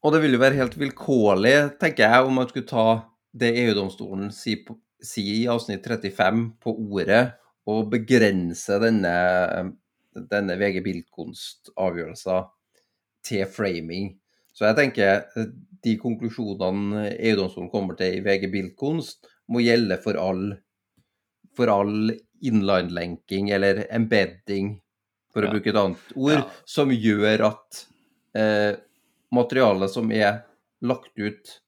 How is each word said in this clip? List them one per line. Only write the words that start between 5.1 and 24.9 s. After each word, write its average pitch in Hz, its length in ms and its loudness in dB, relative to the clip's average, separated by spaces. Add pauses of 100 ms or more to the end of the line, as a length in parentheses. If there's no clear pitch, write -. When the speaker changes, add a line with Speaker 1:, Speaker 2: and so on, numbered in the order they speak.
Speaker 1:
i 117 160 0
avsnitt 117 340 -4
trettifem 110 680 -4 (100)
på 110 120 -6
ordet, 104 600 0 (340)
og 107 240 -2
begrense 101 880 0
denne, 101 320 2 (1160)
denne 98 280 -2
V 101 160 0
G 92 120 -4
Bilkonst-avgjørelsen 90 1600 -6 (800)
til 98 260 -4
framing. 90 640 -6 (400)
Så 104 120 -2
jeg 110 120 4
tenker, 104 480 2 (100)
eh, 113 140 -6 (340)
de 110 140 0
konklusjonene 104 1120 -4
E 110 220 0
U-domstolen 92 360 -4
kommer 95 280 -4
til 92 180 -2
i 95 80 -6
V 98 180 2
G 92 80 -4
Bilkonst, 104 760 -6 (220)
må 120 120 2
gjelde 117 400 2
for 101 160 -2
all, 95 380 -2 (1000)
for 117 160 2
all 104 360 2 (280)
inline-lenking 95 1120 0
eller 98 400 2
embedding, 101 840 0 (580)